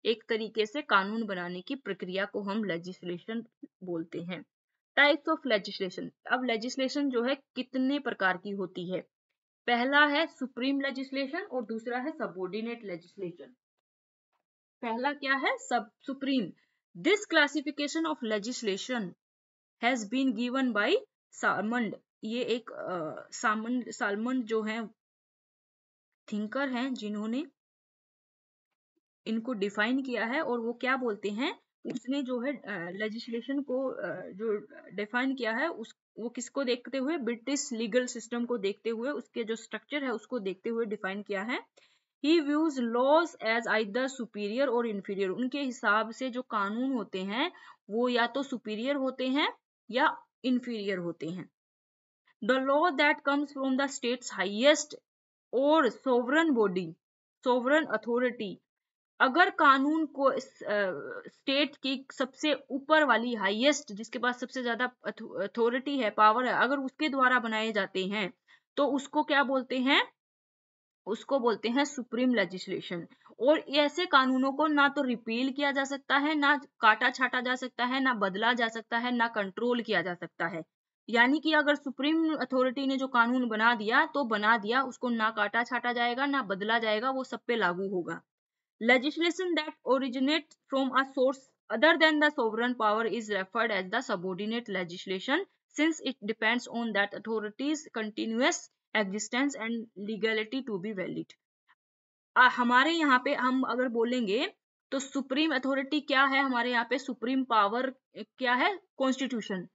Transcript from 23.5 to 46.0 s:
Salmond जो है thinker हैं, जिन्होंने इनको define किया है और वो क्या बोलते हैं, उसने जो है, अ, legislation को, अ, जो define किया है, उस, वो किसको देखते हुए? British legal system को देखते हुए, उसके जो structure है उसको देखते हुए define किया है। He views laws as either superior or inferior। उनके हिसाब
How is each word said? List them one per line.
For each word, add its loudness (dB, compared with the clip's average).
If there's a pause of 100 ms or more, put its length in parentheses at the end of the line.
Salmond -2
जो -2
है -4 (1500)
thinker -4
हैं, -4
जिन्होंने -6 (1800)
इनको -4
define 0
किया -4
है -2
और -2
वो -4
क्या 0
बोलते -4
हैं, -4 (340)
उसने -4
जो -4
है, -4
अ, -8
legislation -6
को, -4
अ, -6
जो -4 (400)
define -2
किया -2
है, 0
उस, -10 (240)
वो -6
किसको -6
देखते -2
हुए? 0
British -4
legal 0
system -6
को -2
देखते -4
हुए, -4
उसके -6
जो -4
structure -8
है -2
उसको -6
देखते -6
हुए -2
define -6
किया -6
है। -4 (640)
He 6
views 0
laws 4
as -2
either 0
superior -4
or 0
inferior। -2
उनके -2
हिसाब 0